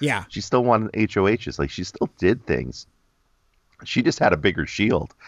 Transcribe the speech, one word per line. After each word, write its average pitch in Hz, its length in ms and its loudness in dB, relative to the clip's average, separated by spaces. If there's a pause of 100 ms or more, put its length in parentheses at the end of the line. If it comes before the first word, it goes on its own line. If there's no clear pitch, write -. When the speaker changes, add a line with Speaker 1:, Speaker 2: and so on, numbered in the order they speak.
Speaker 1:
Yeah. 143 300 -2
Speaker 2:
She - 100 -8
still 123 240 0
won 110 300 2
H 107 240 0
O 95 80 4
Hs. 107 320 -2
Like, 71 100 -2
she - 160 -8
still - 320 -6
did 110 300 2
things. 62 400 -4 (960)
She - 180 -2
just 160 160 0
had - 140 4
a 82 60 4
bigger 80 260 0
shield. 101 500 0 (140)